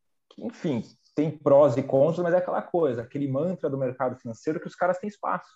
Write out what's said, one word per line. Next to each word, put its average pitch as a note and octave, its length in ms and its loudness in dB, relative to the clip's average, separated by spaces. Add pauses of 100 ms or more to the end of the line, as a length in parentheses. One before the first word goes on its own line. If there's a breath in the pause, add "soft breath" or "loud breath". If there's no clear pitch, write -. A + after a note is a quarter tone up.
(300)
que, - 140 -16
enfim, D#3 380 -4 (340)
tem D3+ 200 0
prós C#3 400 6
e C3 60 0
contras, D3 400 2
mas E3+ 120 0
é - 20 6
aquela F#3 260 -2
coisa, C#3 400 -2
aquele C#3 260 -6
mantra D#3+ 400 -2
do C3+ 100 -4
mercado C3 420 -4
financeiro B2+ 400 -6
que - 80 -12
os - 80 -20
caras F3+ 220 0
têm G#3 100 -8
espaço, - 480 -6